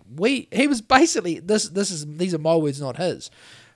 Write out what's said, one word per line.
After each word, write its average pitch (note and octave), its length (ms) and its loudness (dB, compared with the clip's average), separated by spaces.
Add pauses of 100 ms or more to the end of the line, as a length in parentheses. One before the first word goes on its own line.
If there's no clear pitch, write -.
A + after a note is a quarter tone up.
(140)
"We," A3+ 380 0
he A#3+ 160 2
was B3+ 140 0
basically, A#3+ 580 2
this, G#3 300 0
this F#3+ 200 -2
is, D3+ 160 -8
these E3+ 280 -4
are D#3+ 40 0
my D#3+ 180 2
words, D3 240 0
not C3+ 180 -8
his. E3 320 -4 (460)